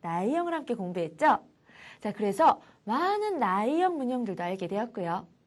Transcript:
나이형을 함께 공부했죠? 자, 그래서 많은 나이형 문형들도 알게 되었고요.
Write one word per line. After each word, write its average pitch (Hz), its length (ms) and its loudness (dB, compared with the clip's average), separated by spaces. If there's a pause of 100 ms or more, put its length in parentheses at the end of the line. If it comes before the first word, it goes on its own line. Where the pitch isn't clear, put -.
나이형을 233 500 -2
함께 285 220 -4
공부했죠? 180 640 0 (640)
자, 208 100 -4
그래서 208 480 4 (240)
많은 381 540 0
나이형 262 580 2
문형들도 247 460 -2
알게 180 260 -4
되었고요. 190 580 -4 (200)